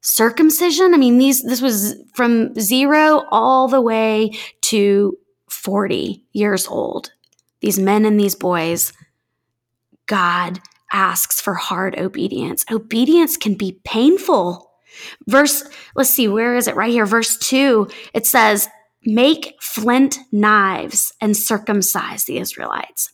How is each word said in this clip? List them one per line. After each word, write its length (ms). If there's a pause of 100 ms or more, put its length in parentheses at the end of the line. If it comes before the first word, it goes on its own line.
Circumcision? 920
I 20
mean, 220
these, 240
this 180
was 340 (200)
from 440
zero 720
all 380
the 140
way 500 (300)
to 560 (320)
forty 840
years 340
old. 460 (480)
These 180
men 280
and 120
these 160
boys, 600 (1120)
God 540 (320)
asks 480
for 140
hard 460
obedience. 720
Obedience 680
can 180
be 300
painful. 880 (560)
Verse, 340 (320)
let's 160
see, 160
where 300
is 100
it? 80
Right 160
here, 160
verse 300
two, 520 (260)
it 120
says, 420 (360)
"Make 560
flint 580 (140)
knives 880
and 160
circumcise 880
the 140
Israelites." 760